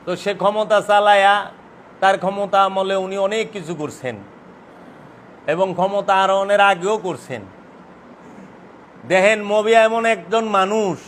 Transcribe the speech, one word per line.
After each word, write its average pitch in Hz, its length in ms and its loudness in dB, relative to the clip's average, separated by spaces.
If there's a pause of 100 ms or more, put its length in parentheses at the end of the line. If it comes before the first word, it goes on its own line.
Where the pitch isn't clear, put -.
তো 175 140 -8
সে 196 160 -6 (100)
ক্ষমতা 208 360 0 (120)
চালায়া, 202 460 4 (640)
তার 190 180 2
ক্ষমতা 196 480 -2
আমলে 190 300 -2 (100)
উনি 190 120 -8 (100)
অনেক 214 240 -4
কিছু 175 240 -10
করছেন 131 400 -10 (1300)
এবং 175 200 0 (100)
ক্ষমতা 196 360 -2 (100)
আরোহণের 196 380 2 (100)
আগেও 190 240 -2 (120)
করছেন। 127 340 -10 (1700)
দেখেন, 202 300 4 (100)
মুয়াবিয়া 214 380 4
এমন 226 160 -2 (120)
একজন 190 280 -4 (140)
মানুষ 196 380 0 (120)